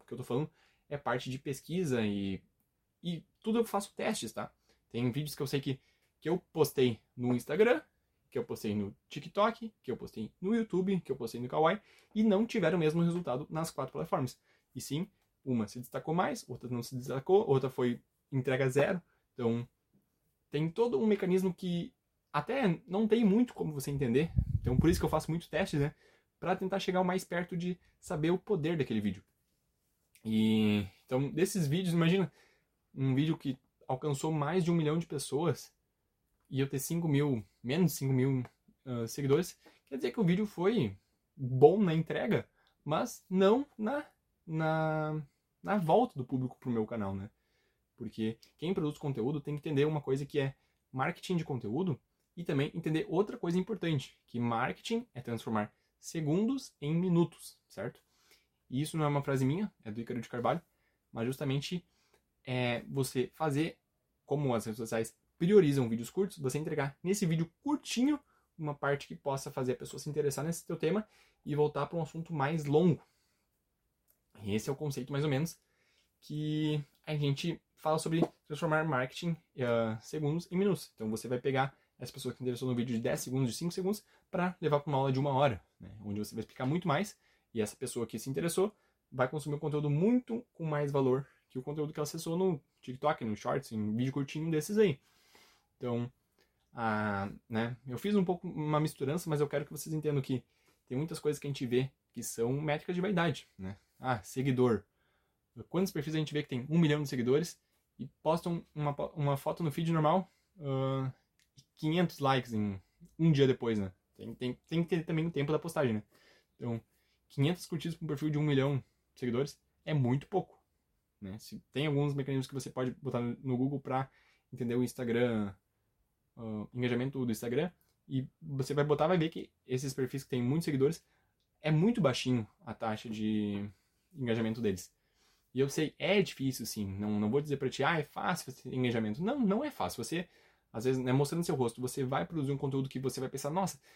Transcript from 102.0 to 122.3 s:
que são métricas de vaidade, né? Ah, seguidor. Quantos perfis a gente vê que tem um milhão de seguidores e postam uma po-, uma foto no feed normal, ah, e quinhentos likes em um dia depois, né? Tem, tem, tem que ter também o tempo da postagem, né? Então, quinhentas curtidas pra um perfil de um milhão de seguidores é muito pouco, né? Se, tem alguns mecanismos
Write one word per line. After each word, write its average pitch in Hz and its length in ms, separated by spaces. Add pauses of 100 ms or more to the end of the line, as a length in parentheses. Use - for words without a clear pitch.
que 120 100
são 117 320
métricas 151 420
de 180 60
vaidade, 175 460 (100)
né? 95 200 (220)
Ah, 127 240
seguidor. 123 600 (840)
Quantos 185 220
perfis 156 220
a 160 60
gente 147 140
vê 147 100
que - 60
tem 123 200
um 156 80
milhão 151 240
de 139 80
seguidores 135 500 (380)
e 139 100 (140)
postam 170 420 (120)
uma 151 180
po-, 147 220
uma 143 220
foto 160 260
no 151 80
feed 165 200
normal, 165 400 (280)
ah, 135 520 (460)
e - 40 (140)
quinhentos 170 440
likes 131 340
em 104 260 (380)
um 165 140
dia 139 160
depois, 117 320
né? 95 120 (240)
Tem, 107 200
tem, 127 180 (140)
tem 165 160
que 165 60
ter 165 140
também 160 220
o 170 60
tempo 143 200
da 151 80
postagem, 147 360
né? 104 80 (520)
Então, 117 260 (460)
quinhentas 156 380
curtidas 165 320
pra 165 80
um - 20
perfil 151 220
de 147 80
um 147 60
milhão 139 400 (300)
de - 60
seguidores 123 400 (240)
é 156 100
muito 135 340
pouco, - 340 (580)
né? 101 200
Se, - 220 (120)
tem 143 140
alguns 143 260
mecanismos 135 340